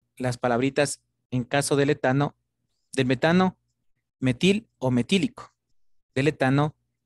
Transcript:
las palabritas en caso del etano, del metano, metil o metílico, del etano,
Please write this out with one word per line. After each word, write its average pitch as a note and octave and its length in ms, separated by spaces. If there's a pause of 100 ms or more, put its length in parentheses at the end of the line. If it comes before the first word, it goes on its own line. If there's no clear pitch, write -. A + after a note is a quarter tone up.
(180)
las B2+ 200
palabritas C3+ 640 (300)
en B2+ 100
caso C#3+ 320
del C#3 160
etano, C#3+ 460 (560)
del C3 140
metano, E3+ 520 (600)
metil F3 480 (100)
o C3 140
metílico, B2+ 600 (640)
del C3+ 140
etano, C#3+ 480 (300)